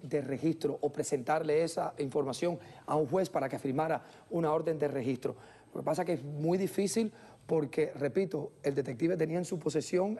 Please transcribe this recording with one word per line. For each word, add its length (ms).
de 160
registro 600
o 100
presentarle 720
esa 360
información 600
a 120
un 100
juez 220
para 180
que 120
firmara 440
una 220
orden 260
de 120
registro. 480
Lo 60
que 60
pasa 160
es 40
que 80
es 100
muy 340
difícil 560
porque, 500
repito, 560
el 140
detective 400
tenía 220
en 80
su 120
posesión 640